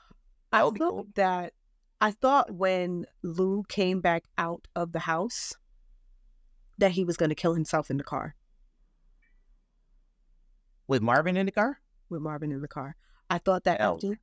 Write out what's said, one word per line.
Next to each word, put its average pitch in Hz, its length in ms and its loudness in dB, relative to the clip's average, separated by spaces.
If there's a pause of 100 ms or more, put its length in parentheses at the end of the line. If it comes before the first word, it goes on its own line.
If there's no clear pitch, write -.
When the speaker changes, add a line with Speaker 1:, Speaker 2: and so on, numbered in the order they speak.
(520)
Speaker 1:
I 220 80 4
Speaker 2:
That - 60 6
would 190 100 2
be 202 40 -6
Speaker 1:
thought 339 120 0
Speaker 2:
cool. 202 240 -8
Speaker 1:
that, 185 380 0 (460)
I 214 120 2
thought 262 400 2
when 180 560 -2 (160)
Lou 190 440 0
came 185 320 0
back 170 260 0 (120)
out 170 380 -6
of 170 160 -4
the 165 80 -4
house 170 560 -4 (1200)
that 196 140 4
he 185 140 0
was 170 120 -2
gonna 156 160 2
kill 170 220 0
himself 156 340 -2
in 143 80 -2
the 143 60 -6
car. - 320 -8 (2500)
Speaker 2:
With 131 140 2
Marvin 151 360 4
in 196 100 2
the 196 40 -2
car? 240 280 0 (300)
Speaker 1:
With 151 120 -8
Marvin 151 300 -6
in 139 100 -6
the 147 60 -8
car. 143 280 -10 (360)
I 170 80 0
thought 185 240 2
that 175 180 2
Speaker 2:
Hell. 175 140 2
Speaker 1:
after 196 140 -4
he 202 140 -2